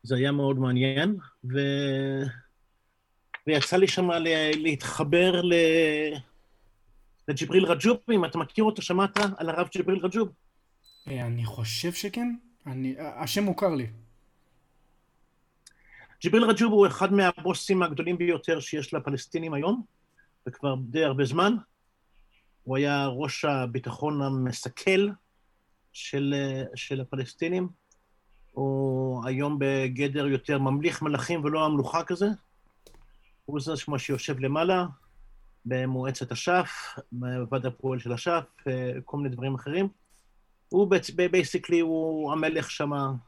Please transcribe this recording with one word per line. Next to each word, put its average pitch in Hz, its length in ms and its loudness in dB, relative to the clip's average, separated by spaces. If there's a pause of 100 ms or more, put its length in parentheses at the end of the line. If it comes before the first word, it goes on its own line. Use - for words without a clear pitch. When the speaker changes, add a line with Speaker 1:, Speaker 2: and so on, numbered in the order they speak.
Speaker 1:
זה 127 120 0
היה 135 160 2
מאוד 139 280 2
מעניין, 135 580 2 (360)
ו-, 139 680 -2 (1200)
ויצא 151 300 2
לי 190 100 8
שמה 175 320 0
ל-, 160 360 2
להתחבר 160 840 2
ל-, 160 760 4 (1080)
לג'יבריל 175 380 4
רג'וב, 170 320 4 (140)
אם 185 140 4
אתה 147 120 -4
מכיר 165 260 0
אותו, 214 180 2
שמעת 196 360 2 (200)
על 165 120 -4
הרב 170 220 0
ג'יבריל 185 340 0
רג'וב? 196 240 0 (760)
Speaker 2:
אה, 127 180 -6
אני 117 200 -2
חושב 113 480 -4
שכן. 240 420 -4 (300)
אני, 131 340 -6
ה-, 151 240 -8
השם 196 200 0
מוכר 185 320 0
לי. 123 120 -2 (2250)
Speaker 1:
ג'יבריל 202 220 4
רג'וב 220 300 4
הוא 202 140 8
אחד 190 260 0
מהבוסים 185 680 2
הגדולים 160 340 -2
ביותר 170 420 0
שיש 147 340 -6
לפלסטינים 151 600 -6
היום, 196 300 0 (640)
וכבר 135 320 -4
די 131 240 -2
הרבה 139 220 2
זמן. 175 300 2 (1080)
הוא 127 140 -4
היה 143 300 0
ראש 135 380 -4
הביטחון 135 760 -2
המסכל 139 880 0 (840)
של, 139 400 -4 (420)
של 131 260 -6
הפלסטינים. 165 680 -4 (840)
הוא 131 760 -2
היום 143 340 -2
בגדר 139 680 0
יותר 139 320 0
ממליך 143 420 0
מלכים 156 420 -2
ולא 156 220 0
המלוכה 151 380 0
כזה. 185 240 -2 (1200)
הוא 147 120 -4
זה 151 160 -4
שמה 139 240 -4
שיושב 135 400 -4
למעלה, 170 460 2 (800)
במועצת 127 640 -2
אש"ף, 175 400 0 (400)
בוועד 123 540 -4
הפועל 127 340 -4
של 120 140 -6
אש"ף, 165 300 0 (240)
אה, 127 240 -4 (140)
כל 147 120 -8
מיני 143 120 -4
דברים 127 260 -4
אחרים. 165 320 -2 (840)
הוא 190 220 4
בעצ-, 185 240 2
ב-, 180 200 2
basically 170 460 2
הוא 160 500 0
המלך 156 400 -2
שמה. 143 420 -2 (140)